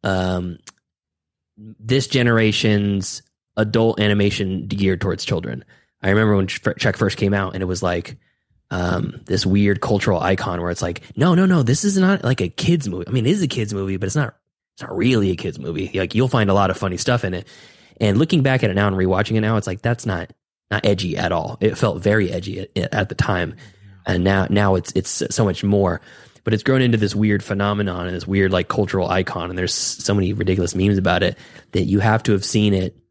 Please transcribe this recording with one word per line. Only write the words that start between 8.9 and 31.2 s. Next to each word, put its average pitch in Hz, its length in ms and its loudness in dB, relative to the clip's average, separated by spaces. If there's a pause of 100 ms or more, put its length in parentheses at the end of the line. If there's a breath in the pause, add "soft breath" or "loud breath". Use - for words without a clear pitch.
this - 180 -2
weird 101 360 2
cultural 98 400 0
icon 92 400 -2
where 87 100 -4
it's 87 120 -4
like, 87 200 -6 (140 loud breath)
"No, 165 180 4
no, 185 120 4
no, 180 160 4
this 127 220 0
is 202 120 0
not, 190 260 2
like, 127 180 0
a 90 80 -2
kid's 165 400 0
movie." 87 200 -8
I - 20 -8
mean, 120 160 0
it 139 40 2
is 202 120 0
a 147 60 -2
kid's 107 260 -4
movie, 98 220 -4
but 95 100 -4
it's 101 80 -4
not, 143 220 -2 (380)
it's - 80 -18
not - 140 -10
really 113 340 2
a 87 60 0
kid's 82 220 -8
movie. 78 340 -6
Like, 95 220 -4
you'll 127 140 2
find 110 220 2
a 95 40 4
lot 98 160 4
of 92 60 -2
funny 92 220 -4
stuff 120 260 0
in 90 100 -4
it. 87 140 -10 (520 loud breath)
And 104 180 4
looking 156 260 2
back 131 180 2
at 107 80 2
it 92 40 -4
now 101 120 2
and 95 100 0
rewatching 95 400 0
it 107 40 2
now, 110 160 0
it's 101 100 -2
like, 92 160 -8
that's 120 240 -2
not, 90 260 -4 (380)
not 104 160 -2
edgy 92 300 0
at 90 160 -2
all. 80 280 -4
It 110 160 0
felt 92 240 0
very 101 300 2
edgy 92 300 -6
at, 98 340 -4
at 107 140 0
the - 80 -10
time. 90 400 -2 (500 loud breath)
And 90 160 0
now, 95 260 2
now 98 280 2
it's, - 160 -4
it's - 320 -4 (100)
so 113 100 2
much 95 200 -2
more, 98 360 2 (440 loud breath)
but 110 100 2
it's 104 80 0
grown 131 180 2
into 120 160 4
this 107 180 0
weird 104 280 2
phenomenon 101 640 -2
and 90 80 -6
this 82 120 -8
weird, 95 260 2
like, 90 160 0
cultural 95 400 0
icon. 90 420 -2
And 90 80 -8
there's 90 160 -2
so - 400 -4
many 98 180 2
ridiculous 92 440 0
memes 98 220 4
about 90 260 2